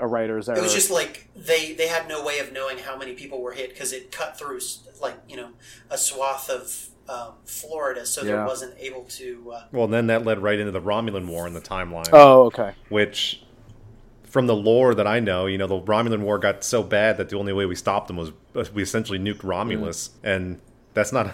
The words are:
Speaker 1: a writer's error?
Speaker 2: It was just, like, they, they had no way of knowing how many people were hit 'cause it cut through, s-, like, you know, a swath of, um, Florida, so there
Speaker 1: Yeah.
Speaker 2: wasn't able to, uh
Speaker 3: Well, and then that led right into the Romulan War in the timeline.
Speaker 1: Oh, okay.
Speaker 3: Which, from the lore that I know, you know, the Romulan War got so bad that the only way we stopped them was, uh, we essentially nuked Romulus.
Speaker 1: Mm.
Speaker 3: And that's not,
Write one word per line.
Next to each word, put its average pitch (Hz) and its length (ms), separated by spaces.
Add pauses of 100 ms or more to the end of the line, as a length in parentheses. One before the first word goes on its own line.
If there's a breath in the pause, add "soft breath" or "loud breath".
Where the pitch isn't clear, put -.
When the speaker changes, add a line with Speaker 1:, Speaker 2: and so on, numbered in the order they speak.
Speaker 1:
a 123 60
writer's 110 420
error? 113 100
Speaker 2:
It - 20
was - 120
just, - 180
like, - 440
they, 160 380
they 160 140
had 165 220
no 151 160
way 147 140
of 139 120
knowing 135 280
how 131 180
many 131 160
people 135 280
were 123 120
hit 127 240
'cause 127 160
it 127 180
cut 151 260
through, 139 200
s-, - 280 (160)
like, 127 140 (140)
you 143 80
know, 120 120 (400 soft breath)
a 139 80
swath 135 520
of, - 400 (200)
um, 120 240 (120)
Florida, 143 600
so - 180
there 104 120
Speaker 1:
Yeah. 104 100
Speaker 2:
wasn't 127 340
able 131 260
to, 120 480
uh 117 180
Speaker 3:
Well, 120 140
and 107 80
then 117 140
that 113 180
led 110 180
right 104 160
into 104 140
the 92 80
Romulan 101 460
War 85 200
in 85 60
the 82 80
timeline. 87 500
Speaker 1:
Oh, 135 360
okay. 107 260 (160)
Speaker 3:
Which, - 540 (800)
from 127 220
the 117 100
lore 117 380
that 104 140
I 113 140
know, 95 240
you 95 120
know, 95 100
the 95 120
Romulan 107 420
War 101 160
got 101 280
so 113 180
bad 104 340
that 92 120
the 101 80
only 101 160
way 98 120
we 90 100
stopped 101 320
them 90 100
was, 82 140 (240)
uh, 107 180
we 104 100
essentially 104 340
nuked 101 260
Romulus. 95 640 (120)
Speaker 1:
Mm. 101 140
Speaker 3:
And 90 260 (320)
that's 107 200
not, 113 200